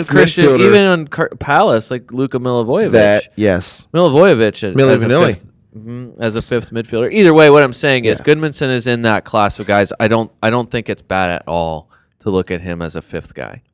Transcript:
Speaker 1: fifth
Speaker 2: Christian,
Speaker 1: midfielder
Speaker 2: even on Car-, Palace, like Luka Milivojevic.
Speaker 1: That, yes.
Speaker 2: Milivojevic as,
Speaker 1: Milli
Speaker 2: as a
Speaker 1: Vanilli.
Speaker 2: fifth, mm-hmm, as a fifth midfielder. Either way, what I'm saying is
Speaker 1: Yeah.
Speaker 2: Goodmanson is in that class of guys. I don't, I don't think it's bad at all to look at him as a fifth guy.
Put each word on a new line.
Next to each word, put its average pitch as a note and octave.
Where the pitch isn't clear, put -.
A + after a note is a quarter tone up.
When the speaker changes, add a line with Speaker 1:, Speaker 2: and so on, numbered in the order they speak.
Speaker 1:
fifth -
Speaker 2:
Christian, F3
Speaker 1:
midfielder C3+
Speaker 2:
even G3+
on E3+
Car-, -
Palace, C#3+
like B2
Luka B2+
Milivojevic. B2
Speaker 1:
That, G#2
yes. F#2+
Speaker 2:
Milivojevic D3
as, F#2+
Speaker 1:
Milli C3+
Speaker 2:
as B2
a A2+
Speaker 1:
Vanilli. C3
Speaker 2:
fifth, -
mm-hmm, A#2+
as A2
a A2+
fifth A#2
midfielder. A#2
Either F#3+
way, D#3
what D3
I'm B2+
saying C3
is G#2+
Speaker 1:
Yeah. -
Speaker 2:
Goodmanson D3+
is A#2+
in A#2+
that A2
class G#2
of G2
guys. G2+
I A2+
don't, A2+
I A2
don't A#2+
think A#2
it's G2+
bad F#2
at E2+
all E2
to -
look F#2
at F2
him F2
as E2
a D#2+
fifth -
guy. A1+